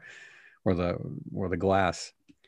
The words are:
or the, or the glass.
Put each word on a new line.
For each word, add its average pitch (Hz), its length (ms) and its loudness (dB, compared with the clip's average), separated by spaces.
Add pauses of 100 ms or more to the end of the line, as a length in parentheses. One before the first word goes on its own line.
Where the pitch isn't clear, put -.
(640)
or 92 120 4
the, 87 220 0 (380)
or 98 140 -2
the 92 80 0
glass. 95 560 2 (340)